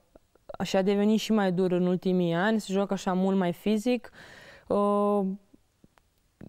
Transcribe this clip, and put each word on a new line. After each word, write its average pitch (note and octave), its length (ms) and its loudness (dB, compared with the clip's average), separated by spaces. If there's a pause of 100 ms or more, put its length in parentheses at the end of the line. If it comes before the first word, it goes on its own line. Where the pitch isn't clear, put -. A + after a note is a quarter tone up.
(640)
și - 120 -2
a F#3+ 60 2
devenit G#3 380 2
și - 120 -2
mai G3 200 2
dur F3+ 200 0
în F3+ 140 2
ultimii F3+ 480 0
ani, G#3+ 260 0
se - 120 -10
joacă G3 200 0
așa F#3+ 200 -4
mult F#3+ 240 0
mai F3 160 0
fizic. A3 580 -2 (560)
Uh, G3+ 540 0 (1300)